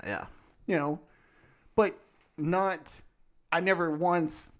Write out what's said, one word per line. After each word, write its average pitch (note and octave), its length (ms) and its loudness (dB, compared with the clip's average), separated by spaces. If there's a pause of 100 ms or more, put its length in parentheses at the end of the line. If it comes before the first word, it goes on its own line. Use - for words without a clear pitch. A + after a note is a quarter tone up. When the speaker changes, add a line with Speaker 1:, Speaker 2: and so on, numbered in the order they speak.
Speaker 1:
Yeah. - 200 -6 (420)
Speaker 2:
You F#3 100 2
know, D3 240 -2 (760)
but G#3 240 2 (380)
not, F3 600 -2 (520)
I E3 80 2
never F3 320 2
once E3 680 0